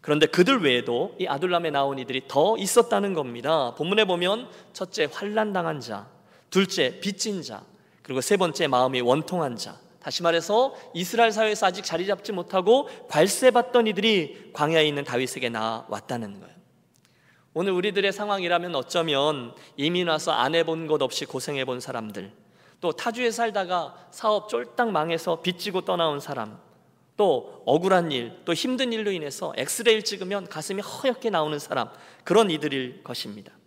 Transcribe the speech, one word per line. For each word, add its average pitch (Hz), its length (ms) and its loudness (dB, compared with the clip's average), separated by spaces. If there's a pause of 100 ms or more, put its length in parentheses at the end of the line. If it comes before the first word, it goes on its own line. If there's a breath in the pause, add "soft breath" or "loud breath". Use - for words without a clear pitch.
그런데 151 260 4
그들 180 340 4
외에도 123 560 2
이 185 80 -4
아둘람에 170 460 0
나온 139 260 0
이들이 127 300 -6
더 190 300 4
있었다는 202 580 2
겁니다. 131 600 -2
본문에 202 300 2
보면 190 420 -2 (240 loud breath)
첫째, 175 400 -4
환난당한 202 680 -2
자, 110 280 -10 (440 soft breath)
둘째, 180 480 0
빚진 196 420 -6
자, 117 220 -14 (400 soft breath)
그리고 131 180 -4
세 202 160 4
번째, 175 300 2
마음이 127 340 2
원통한 139 540 0
자. - 240 -12 (200)
다시 - 220 -8
말해서 185 540 2 (180 loud breath)
이스라엘 226 380 2
사회에서 214 340 0
아직 185 180 0
자리 180 220 -2
잡지 196 260 -2
못하고 190 560 2 (220 loud breath)
괄세받던 233 800 4
이들이 202 680 0
광야에 151 340 4
있는 143 160 0
다윗에게 127 460 -2
나왔다는 110 880 -6
거예요. 90 160 -20 (1000 soft breath)
오늘 190 160 0
우리들의 190 420 0
상황이라면 180 640 -2
어쩌면 143 800 0 (200 loud breath)
이민 175 320 0
와서 156 240 0
안 127 220 2
해본 165 320 0
것 151 160 2
없이 135 240 -2
고생해본 131 540 -6
사람들, 107 520 -10 (480 soft breath)
또 170 120 -2
타주에 233 400 -2
살다가 190 800 -4
사업 214 380 -2
쫄딱 233 420 -2
망해서 165 500 0
빚지고 180 400 -4
떠나온 165 380 0
사람, 110 400 -10 (580)
또 165 480 0
억울한 170 460 4
일, 117 220 -4 (100)
또 170 100 -2
힘든 254 380 -2
일로 220 180 -2
인해서 156 460 -6
엑스레이를 214 480 0
찍으면 190 440 -6
가슴이 190 340 -6
허옇게 247 480 -4
나오는 156 280 0
사람, 131 320 -4 (340 loud breath)
그런 196 280 4
이들일 139 520 -4
것입니다. 107 500 -12 (140)